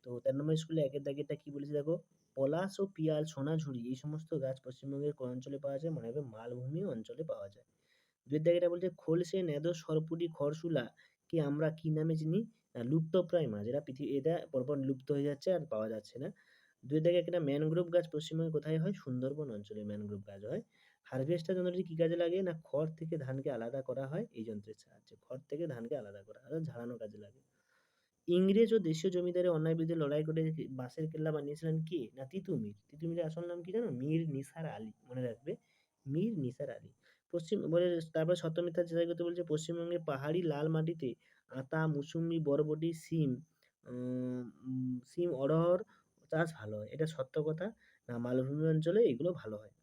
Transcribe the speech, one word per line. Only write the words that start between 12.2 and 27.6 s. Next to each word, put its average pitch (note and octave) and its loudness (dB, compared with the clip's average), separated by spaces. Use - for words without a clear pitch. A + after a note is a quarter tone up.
না, A#2+ -4
লুপ্তপ্রায় D#3+ 2
মাছ। G#2 -2
এরা C3 0
পৃথিবী, C#3 -4
এটা D#3+ 2
পরপর C3+ 0
লুপ্ত C3+ -2
হয়ে C#3+ 2
যাচ্ছে, C#3+ 0
আর E3 0
পাওয়া G#2+ -2
যাচ্ছে A2 -8
না। D#3+ -6
দুইয়ের D3+ 2
দাগে F3 8
একটা F3 2
ম্যানগ্রোভ D#3+ 2
গাছ E3+ 4
পশ্চিমবঙ্গে D#3+ -2
কোথায় D#3 2
হয়? F#3+ 2
সুন্দরবন C3+ -4
অঞ্চলে G#2+ -8
ম্যানগ্রোভ G#2 -6
গাছ G2+ -14
হয়। E3 -2
হারভেস্টার E3 0
যন্ত্রটি F3+ 0
কি E3 -6
কাজে E3 4
লাগে? F3 2
না, E3+ -2
খড় D#3+ -2
থেকে D#3+ -4
ধানকে C3+ -2
আলাদা A#2+ -4
করা C3 -4
হয় F3 -4
এই A2+ -8
যন্ত্রের G#2+ -10
সাহায্যে। - -20
খড় C3 -12
থেকে D#3+ -4
ধানকে A#2+ -6
আলাদা G2+ -10
করা, G#2+ -20
অর্থাৎ D#3+ -6
ঝাড়ানোর A#2+ -8
কাজে G#2+ -10
লাগে। G2+ -20